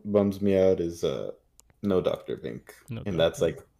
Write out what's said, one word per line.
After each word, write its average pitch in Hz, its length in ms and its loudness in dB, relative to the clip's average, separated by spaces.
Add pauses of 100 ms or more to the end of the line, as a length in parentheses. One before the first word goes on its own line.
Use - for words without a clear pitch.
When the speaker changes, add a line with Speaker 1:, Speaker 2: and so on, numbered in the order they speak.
Speaker 1:
bums 101 360 2
me 98 160 2
out 95 220 4
is, 85 240 -6
uh, 57 280 -4 (500)
no 95 200 0
Doctor - 360 -4
Vink. - 320 -12 (200)
Speaker 2:
No 113 160 -12
Speaker 1:
And - 0 -
Speaker 2:
Doctor 95 120 -6
Speaker 1:
that's, 82 240 0
like, 80 240 -2 (140)